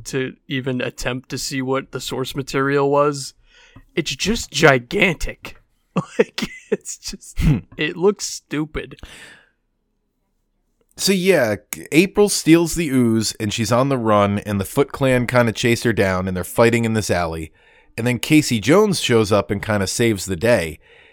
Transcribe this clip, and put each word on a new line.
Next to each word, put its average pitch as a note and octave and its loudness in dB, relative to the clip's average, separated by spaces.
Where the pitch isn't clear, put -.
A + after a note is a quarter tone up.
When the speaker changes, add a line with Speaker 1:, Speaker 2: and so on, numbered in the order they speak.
Speaker 1:
to C3 -6
even B2+ -4
attempt B2 -6
to C3+ -8
see C3+ -6
what C3 -4
the B2+ -10
source B2+ -8
material C#3 0
was. C#3+ 0
It's D3 -4
just G#3 -4
gigantic. D3 0
<laughs> - -8
Like, - -2
it's - -8
just, - -14
Speaker 2:
Hmm. D3+ 2
Speaker 1:
it D3+ -4
looks G3 0
stupid. C#3+ -8
Speaker 2:
So - 0
yeah, F3 2
April G3 0
steals E3 2
the D#3+ -2
ooze A#2 2
and G#2+ -6
she's A2+ -4
on B2 2
the C3+ 0
run, G#2 2
and G#2 -4
the F#2+ -4
Foot - 0
Clan B2+ 0
kinda A#2+ 2
chase A#2 0
her A#2+ 2
down F#2+ 0
and F#2 -4
they're F2+ -4
fighting A#2 4
in A2 -2
this A2 -2
alley. E2 -4
And A2+ -4
then B2 0
Casey C#3 2
Jones F3+ 4
shows A2 2
up G2+ 2
and G2 -4
kinda G2+ -2
saves A2+ 0
the F#2+ -4
day. F2 0